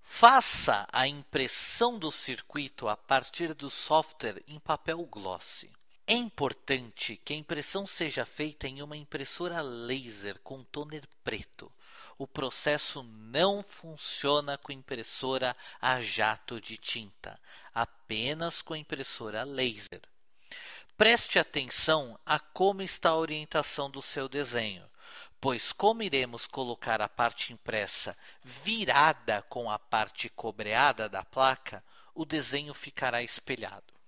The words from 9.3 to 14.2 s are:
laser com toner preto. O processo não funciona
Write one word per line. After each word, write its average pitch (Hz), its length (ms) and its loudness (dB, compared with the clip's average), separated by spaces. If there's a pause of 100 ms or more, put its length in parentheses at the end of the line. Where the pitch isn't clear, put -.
laser 117 760 -6
com 135 240 -14
toner 147 440 -10 (160)
preto. - 480 -8 (460)
O 139 100 -8
processo 147 760 -2
não 131 600 0
funciona 147 920 -2